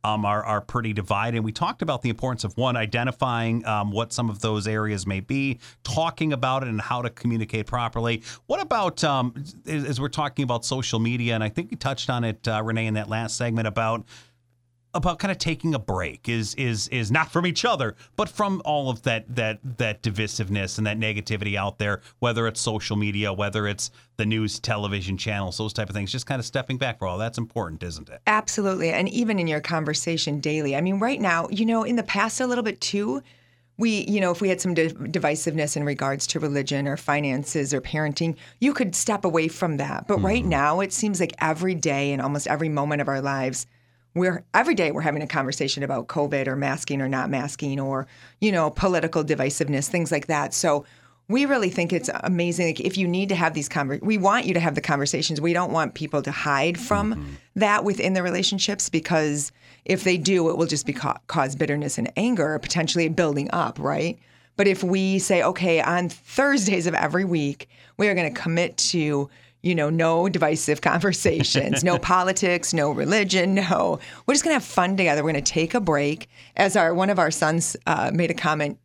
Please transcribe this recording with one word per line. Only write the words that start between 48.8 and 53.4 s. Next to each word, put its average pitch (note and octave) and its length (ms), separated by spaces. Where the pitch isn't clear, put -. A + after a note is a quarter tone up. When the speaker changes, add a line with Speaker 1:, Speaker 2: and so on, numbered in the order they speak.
Speaker 2:
divisiveness, C#3+ 680
things E3+ 200
like D3 180
that. D3 260
So D3 320
we B3+ 160
really B3+ 240
think F3+ 240
it's E3 160
amazing. F3 460
Like, D#3+ 120
if F3 160
you F#3 100
need F#3 220
to G3 60
have E3 180